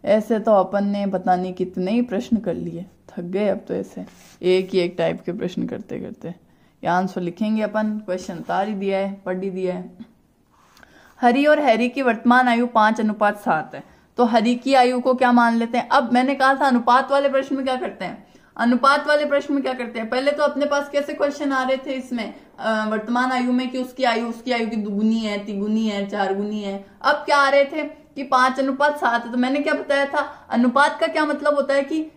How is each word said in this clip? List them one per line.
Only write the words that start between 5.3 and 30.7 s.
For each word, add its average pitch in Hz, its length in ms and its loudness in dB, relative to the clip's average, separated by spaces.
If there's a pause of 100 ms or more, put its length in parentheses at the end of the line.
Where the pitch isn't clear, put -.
प्रश्न - 360 -6
करते - 320 -10
करते। - 300 -12
ये - 580 -14
आंसर 185 340 -2
लिखेंगे 214 400 -2
अपन, 214 380 -2
क्वेश्चन 185 380 -8
उतार 180 300 -4
ही 214 60 -6
दिया 196 240 -2
है, 196 140 -2 (140)
पढ़ 185 180 -6
ही 196 60 -4
दिया 180 260 -4
है। 180 220 -12 (1200)
हरी 247 260 4
और 302 140 6
हैरी 247 300 2
की 269 120 -6
वर्तमान 247 460 4
आयु 240 200 2
पाँच 220 320 2
अनुपात 208 400 0
सात 160 360 -2
है, 139 80 -14 (340)
तो 240 80 4
हरी 233 300 2
की 269 180 0
आयु 254 260 6
को 254 140 2
क्या 247 180 2
मान 233 240 4
लेते 233 220 0
हैं? 226 120 -4
अब 240 240 2
मैंने 254 220 2
कहा 269 200 4
था 277 120 2
अनुपात 247 440 4
वाले 277 180 2
प्रश्न 269 260 0
में 269 100 -4
क्या 254 100 -2
करते 202 300 -8
हैं, - 220 -12 (300)
अनुपात 262 500 4
वाले 294 180 2
प्रश्न 285 280 0
में 277 100 0
क्या 262 100 -2
करते 226 260 -8
हैं, 220 100 -6
पहले 269 220 0
तो 294 120 -2
अपने 285 220 0
पास 285 240 -2
कैसे 285 240 -4
क्वेश्चन 285 380 -2
आ 262 120 0
रहे 262 140 0
थे 269 160 -8
इसमें, 247 400 -8 (260)
अ, 214 300 -2
वर्तमान 240 420 -2
आयु 247 200 0
में 247 180 0
कि 254 120 -6
उसकी 254 220 -6
आयु, 233 240 0
उसकी 226 240 -6
आयु 233 180 -2
की 233 60 -6
दुगुनी 214 440 0
है, 208 260 -4
तिगुनी 214 420 -2
है, 202 200 -2
चार 196 280 -2
गुनी 208 280 -4
है। 196 220 -8 (160)
अब 294 140 2
क्या 294 220 0
आ 277 120 4
रहे 277 160 4
थे 302 180 -6 (320)
कि 277 80 -8
पाँच 254 360 2
अनुपात 277 400 0
सात 233 260 0
है, 226 60 -10
तो 254 60 -4
मैंने 262 220 0
क्या 294 140 0
बताया 277 320 0
था, 285 140 -2 (300)
अनुपात 269 500 2